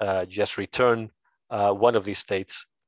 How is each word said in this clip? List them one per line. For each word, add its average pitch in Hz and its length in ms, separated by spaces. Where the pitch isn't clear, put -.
uh, 95 280
you 92 60
just 101 240
return, 113 520
uh, 101 200
one 113 240
of 104 100
these 101 140
states - 480